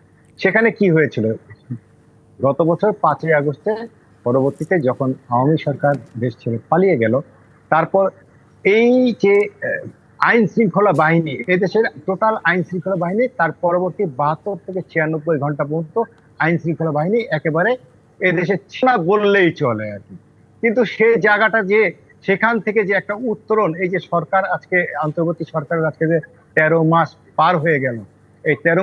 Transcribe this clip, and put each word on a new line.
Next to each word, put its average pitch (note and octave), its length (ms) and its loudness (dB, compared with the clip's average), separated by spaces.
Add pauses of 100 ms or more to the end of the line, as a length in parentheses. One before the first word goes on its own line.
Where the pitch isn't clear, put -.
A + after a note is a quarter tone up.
(380)
সেখানে G#3+ 300 2 (100)
কি G3+ 80 4 (100)
হয়েছিল? B2+ 300 0 (1200)
গত C#3 160 0
বছর E3+ 280 0 (140)
পাঁচই D#3 360 0
আগস্টে D3 320 -4 (520)
পরবর্তীতে C3+ 500 0 (140)
যখন B2+ 200 -2 (260)
আওয়ামী C3+ 220 2 (100)
সরকার C#3+ 280 0 (280)
দেশ B2 180 -4
ছেড়ে A#2 180 -6 (100)
পালিয়ে F#3 340 2
গেল, A2 120 0 (580)
তারপর E3 320 2 (600)
এই A3 280 4 (300)
যে, G3+ 120 4 (100)
আহ, - 420 -8 (420)
আইন A3 240 4
শৃঙ্খলা G3+ 400 2
বাহিনী, D#3 420 2 (200)
এদেশের G3+ 300 0 (220)
টোটাল A3 280 -2 (140)
আইন F3+ 140 2
শৃঙ্খলা F#3 340 -4
বাহিনী F3+ 280 -2 (140)
তার D#3+ 140 0 (120)
পরবর্তী F3+ 400 -2 (160)
বাহাত্তর D#3+ 360 -4 (100)
থেকে F#3 140 -6 (100)
ছিয়ানব্বই D#3 540 -2
ঘন্টা C#3+ 200 -4
পর্যন্ত D#3 320 -6 (420)
আইন D#3+ 240 0
শৃঙ্খলা D#3+ 360 -4
বাহিনী F#3 200 0 (200)
একেবারে E3 320 0 (580)
এদেশে F3 280 0 (160)
ছিল B3+ 160 0 (220)
বললেই G3+ 420 4
চলে A2 420 -4
আর G2+ 120 -14
কি। F#2+ 80 -20 (460)
কিন্তু A3+ 240 0
সে A3 240 0 (180)
জায়গাটা G#3+ 360 2
যে G3+ 180 2 (460)
সেখান G#3 340 0
থেকে G#3+ 280 -2
যে G3+ 120 -2
একটা G#3 140 -8 (180)
উত্তরণ, G#3+ 380 0 (120)
এই F#3 120 -2
যে F3+ 40 -2 (120)
সরকার F3 340 0
আজকে, F3+ 320 -4 (300)
অন্তর্বর্তী E3 380 -4 (100)
সরকারের D#3+ 360 -2
আজকে - 220 -4
যে E3 60 2 (380)
তেরো D#3 240 4 (120)
মাস E3 160 2 (300)
পার E3 240 4
হয়ে D#3 220 0
গেল, A#2+ 120 -4 (480)
এই D3 200 0
তেরো E3+ 180 2